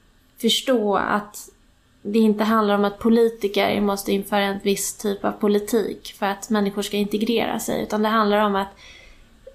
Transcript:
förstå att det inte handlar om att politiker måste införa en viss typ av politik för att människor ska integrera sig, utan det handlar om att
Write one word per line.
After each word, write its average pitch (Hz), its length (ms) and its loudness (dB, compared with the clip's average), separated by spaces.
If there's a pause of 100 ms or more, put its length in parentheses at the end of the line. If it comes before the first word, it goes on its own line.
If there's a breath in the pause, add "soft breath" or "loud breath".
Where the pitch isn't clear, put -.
(420)
förstå 214 560 2
att - 520 -4 (520)
det 208 180 0
inte 214 240 4
handlar 214 320 2
om 202 100 2
att 202 140 -4
politiker 208 840 2
måste 202 300 -2
införa 202 320 0
en 196 160 -2
viss 196 380 -2
typ 202 280 -4
av 208 60 0
politik 208 880 -2
för 214 60 -2
att 196 240 -6
människor 202 320 0
ska 202 160 -6
integrera 214 640 0
sig, 226 240 -4
utan 214 180 -2
det 214 80 0
handlar 214 300 2
om 208 160 2
att 196 120 -2 (880 loud breath)